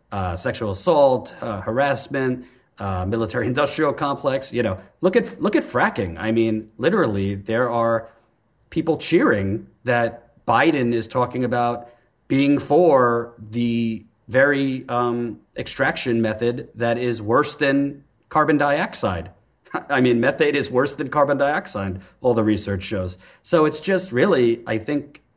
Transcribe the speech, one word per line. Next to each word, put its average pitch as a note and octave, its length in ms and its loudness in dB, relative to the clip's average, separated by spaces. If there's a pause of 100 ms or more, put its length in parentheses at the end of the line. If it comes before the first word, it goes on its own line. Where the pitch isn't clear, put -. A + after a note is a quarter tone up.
(140)
uh, F2+ 240 -4
sexual A#2 340 -4
assault, C3 680 2
uh, A2 180 -6
harassment, C3 840 -2 (340)
uh, F#2 260 -4
military A2+ 420 -2
<laughs> B2+ 60 -2
industrial D3 380 0
complex. C3+ 640 -2
You B2 100 0
know, F#2+ 140 -2 (240)
look F#3+ 160 4
at, - 240 -2
look G#3+ 160 2
at - 60 0
fracking. A#2+ 540 -2
I A2 140 -4
mean, A2 460 0
literally, G#2+ 580 0
there A2+ 340 -2
are A#2 400 0 (600)
people D#3+ 280 -2
cheering A#2 680 0 (160)
that A#2+ 600 -2
Biden B2+ 480 2
is A2+ 140 -2
talking B2+ 360 -2
about A#2+ 460 -2 (380)
being C#3 320 2
for C3+ 800 4
the A2+ 680 -2 (220)
very, C3+ 640 2
um, A#2+ 500 -2 (160)
extraction B2 680 -2
method A#2 540 -2
that A#2 240 0
is A#2+ 200 -2
worse B2 360 0
than C#3 480 0 (260)
carbon D3+ 280 2
dioxide. C#3+ 720 -2 (280)
<laughs> - 300 -10
I C3+ 120 2
mean, A#2+ 180 4
methane C#3 360 2
is C#3 140 -2
worse B2+ 240 0
than C#3+ 140 -6
carbon C#3+ 300 2
dioxide, A#2 640 -2 (200)
all A#2+ 140 2
the A2+ 80 2
research G2+ 400 0
shows. F#2 340 -6 (240)
So D#3 240 2
it's D3+ 140 -2
just F#3 320 -2
really, B2 560 2
I A2+ 100 -2
think, - 460 -6 (140)